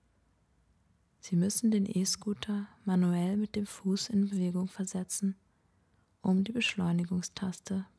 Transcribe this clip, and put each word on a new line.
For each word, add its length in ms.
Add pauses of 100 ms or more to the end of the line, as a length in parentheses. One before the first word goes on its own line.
(1200)
Sie 160
müssen 340
den 160
E-Scooter 840 (160)
manuell 540
mit 180
dem 120
Fuß 420
in 180
Bewegung 400
versetzen, 680 (880)
um 200
die 80
Beschleunigungstaste 1300 (140)